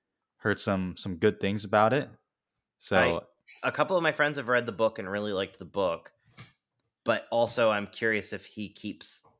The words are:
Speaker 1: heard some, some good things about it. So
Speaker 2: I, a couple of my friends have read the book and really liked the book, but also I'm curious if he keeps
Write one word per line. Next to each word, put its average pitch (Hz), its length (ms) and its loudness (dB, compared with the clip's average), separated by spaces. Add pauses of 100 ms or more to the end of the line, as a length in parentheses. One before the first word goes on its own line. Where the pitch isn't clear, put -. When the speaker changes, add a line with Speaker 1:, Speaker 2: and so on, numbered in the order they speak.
(380)
Speaker 1:
heard 101 220 0
some, 95 380 -2
some 92 200 -8
good 104 220 2
things 101 260 -2
about 107 280 4
it. 135 160 -2 (680)
So 87 480 2 (360)
Speaker 2:
I, 127 60 0
a - 20 -4
couple 180 260 0
of 170 60 0
my 156 80 2
friends 147 260 0
have 120 100 -8
read 120 180 2
the 117 60 -6
book 110 280 0
and 95 100 -8
really 104 240 -4
liked 95 260 -4
the 92 60 -14
book, 87 460 -2 (920)
but 113 260 0
also 117 400 2
I'm 101 160 0
curious 110 460 -2
if 98 120 -10
he 104 240 -12
keeps - 520 -14 (180)